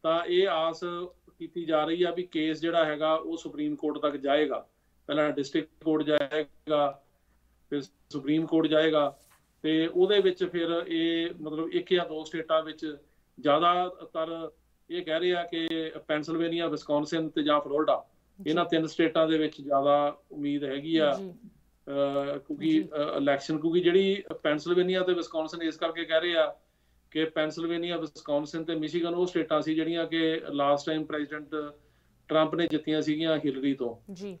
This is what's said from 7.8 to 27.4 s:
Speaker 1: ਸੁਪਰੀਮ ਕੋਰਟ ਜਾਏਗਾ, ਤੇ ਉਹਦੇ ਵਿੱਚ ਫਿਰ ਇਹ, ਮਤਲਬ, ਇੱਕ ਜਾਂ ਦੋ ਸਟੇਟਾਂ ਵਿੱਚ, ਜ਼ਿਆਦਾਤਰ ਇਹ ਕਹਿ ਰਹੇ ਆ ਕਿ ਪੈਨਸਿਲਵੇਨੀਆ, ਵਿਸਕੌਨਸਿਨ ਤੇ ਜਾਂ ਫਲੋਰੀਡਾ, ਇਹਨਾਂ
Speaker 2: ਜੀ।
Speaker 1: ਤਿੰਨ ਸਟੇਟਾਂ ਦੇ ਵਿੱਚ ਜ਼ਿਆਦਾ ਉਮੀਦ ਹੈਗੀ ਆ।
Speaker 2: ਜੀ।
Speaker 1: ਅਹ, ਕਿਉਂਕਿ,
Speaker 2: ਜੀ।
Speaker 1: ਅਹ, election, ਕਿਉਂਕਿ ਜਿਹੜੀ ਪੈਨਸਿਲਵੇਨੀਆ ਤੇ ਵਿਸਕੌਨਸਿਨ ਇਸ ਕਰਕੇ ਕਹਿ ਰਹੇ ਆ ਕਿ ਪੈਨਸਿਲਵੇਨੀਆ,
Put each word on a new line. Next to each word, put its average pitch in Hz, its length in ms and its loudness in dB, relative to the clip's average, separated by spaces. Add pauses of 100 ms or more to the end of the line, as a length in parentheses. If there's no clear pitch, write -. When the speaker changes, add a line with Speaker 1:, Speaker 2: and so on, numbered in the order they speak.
Speaker 1:
ਸੁਪਰੀਮ 151 640 -2
ਕੋਰਟ 160 200 4
ਜਾਏਗਾ, 156 520 2 (440)
ਤੇ 160 240 2
ਉਹਦੇ 190 340 4
ਵਿੱਚ 185 240 2
ਫਿਰ 170 440 -2
ਇਹ, 165 420 0 (100)
ਮਤਲਬ, 156 320 -4
ਇੱਕ 175 220 0
ਜਾਂ 175 120 2
ਦੋ 156 180 -8
ਸਟੇਟਾਂ 160 380 0
ਵਿੱਚ, 156 340 -10 (440)
ਜ਼ਿਆਦਾਤਰ 165 1080 0 (400)
ਇਹ 175 120 -6
ਕਹਿ 165 180 -2
ਰਹੇ 180 140 2
ਆ 175 80 -2
ਕਿ 165 480 -4 (180)
ਪੈਨਸਿਲਵੇਨੀਆ, 165 600 -2
ਵਿਸਕੌਨਸਿਨ 151 600 -2
ਤੇ 156 140 -2
ਜਾਂ 147 180 4
ਫਲੋਰੀਡਾ, 143 480 0 (380)
ਇਹਨਾਂ - 180 2
Speaker 2:
ਜੀ। 165 120 2
Speaker 1:
ਤਿੰਨ 160 100 2
ਸਟੇਟਾਂ 160 420 4
ਦੇ 160 100 4
ਵਿੱਚ 151 240 -2
ਜ਼ਿਆਦਾ 143 560 2 (140)
ਉਮੀਦ 143 320 -4
ਹੈਗੀ 143 320 -2
ਆ। 147 180 4
Speaker 2:
ਜੀ। 95 160 -8
Speaker 1:
ਅਹ, 139 1080 -4
ਕਿਉਂਕਿ, 147 320 -4
Speaker 2:
ਜੀ। 156 120 4
Speaker 1:
ਅਹ, 147 340 -4
election, 143 440 0
ਕਿਉਂਕਿ 165 200 2
ਜਿਹੜੀ 196 420 4 (200)
ਪੈਨਸਿਲਵੇਨੀਆ 175 600 0
ਤੇ 180 120 0
ਵਿਸਕੌਨਸਿਨ 165 480 -6
ਇਸ 156 140 -4
ਕਰਕੇ 165 280 -4
ਕਹਿ 160 160 2
ਰਹੇ 175 160 0
ਆ 151 180 2 (560)
ਕਿ 156 140 0
ਪੈਨਸਿਲਵੇਨੀਆ, 165 720 -2